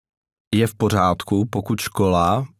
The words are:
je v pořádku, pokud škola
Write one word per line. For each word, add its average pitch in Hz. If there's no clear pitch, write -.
je 113
v -
pořádku, 101
pokud 107
škola 95